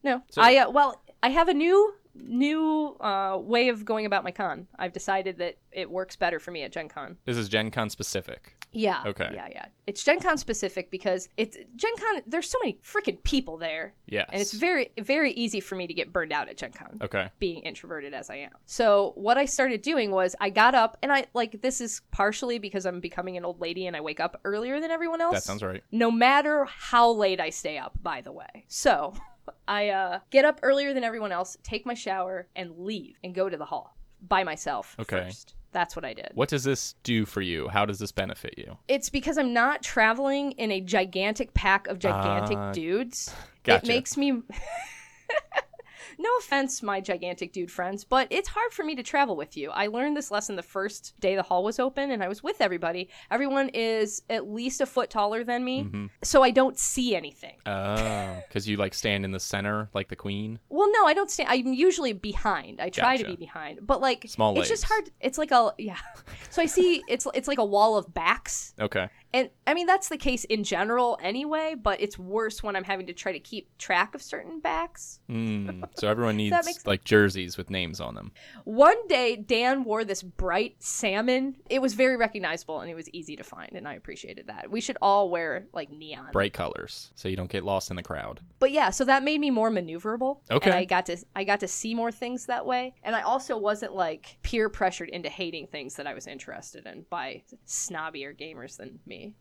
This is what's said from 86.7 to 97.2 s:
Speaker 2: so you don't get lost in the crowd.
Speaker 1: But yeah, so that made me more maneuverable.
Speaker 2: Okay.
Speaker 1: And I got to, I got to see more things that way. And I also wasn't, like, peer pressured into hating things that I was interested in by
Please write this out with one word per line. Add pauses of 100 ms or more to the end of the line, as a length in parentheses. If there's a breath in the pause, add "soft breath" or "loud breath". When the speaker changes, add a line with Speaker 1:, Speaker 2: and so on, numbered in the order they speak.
Speaker 2:
so
you
don't
get
lost
in
the
crowd. (180)
Speaker 1:
But
yeah,
so
that
made
me
more
maneuverable. (100)
Speaker 2:
Okay.
Speaker 1:
And
I
got
to, (180)
I
got
to
see
more
things
that
way. (100)
And
I
also
wasn't,
like,
peer
pressured
into
hating
things
that
I
was
interested
in
by (220)